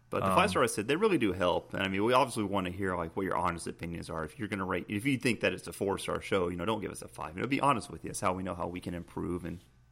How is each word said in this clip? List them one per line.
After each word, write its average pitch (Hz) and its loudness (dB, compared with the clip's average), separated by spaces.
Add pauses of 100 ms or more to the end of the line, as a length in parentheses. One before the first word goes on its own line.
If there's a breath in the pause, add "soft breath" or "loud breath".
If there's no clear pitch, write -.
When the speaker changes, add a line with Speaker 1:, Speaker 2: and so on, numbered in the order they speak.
Speaker 1:
But 98 0
the 95 2
Speaker 2:
Um, 92 4
Speaker 1:
five 180 6
stars, 123 2
they 113 0
really 202 4
do 113 2
help. 87 0
And 95 -2
I 95 2
mean, 95 0
we 117 4
obviously 123 4
wanna 98 0
hear, 92 -2
like, 85 -4
what 101 0
your 90 0
honest 85 0
opinions 85 -8
are. 80 -4
If - -12
you're 104 -4
gonna 95 -2
rate, 92 0
if 104 0
you 139 4
think 120 2
that 101 4
it's - -8
a 87 -8
four-star 92 0
show, 92 2
you 90 -4
know, 87 -4
don't 110 0
give 87 -4
us - -12
a - -14
five. 80 -10
You 95 -4
know, 113 0
be 135 2
honest 135 2
with - -12
you. - -6
It's - -8
how 101 2
we 92 -4
know 90 -2
how 87 -4
we 90 -6
can 90 -6
improve 87 -4
and, 85 -8 (320)